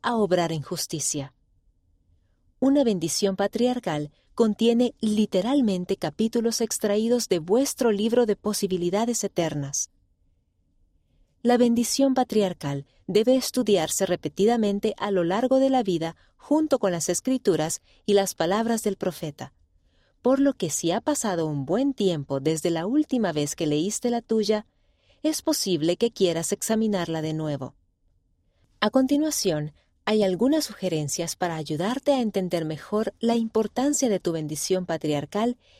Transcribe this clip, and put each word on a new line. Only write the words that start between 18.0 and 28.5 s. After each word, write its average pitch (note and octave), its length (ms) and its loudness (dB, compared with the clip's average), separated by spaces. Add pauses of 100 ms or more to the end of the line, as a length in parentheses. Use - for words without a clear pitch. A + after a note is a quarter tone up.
y G#3 80 2
las G3 200 2
palabras A3 480 0
del G3+ 140 -2
profeta, D#3 560 -8 (720)
por C4 180 4
lo C#4 140 4
que F3 160 -4
si E3 220 -2
ha G3+ 100 0
pasado G3 440 -2
un D3 200 -2
buen B3+ 280 0
tiempo D3+ 460 0
desde D#3 300 0
la E3 180 -2
última A#3+ 460 0
vez D3 240 -2
que E3 100 -2
leíste E3+ 420 -2
la A#3 120 -2
tuya, G#3+ 440 0 (560)
es D#4 200 -2
posible F3 560 0
que A#3 140 0
quieras E3 420 0
examinarla G3 680 -2
de D#3 120 -4
nuevo. D3 420 -6 (1040)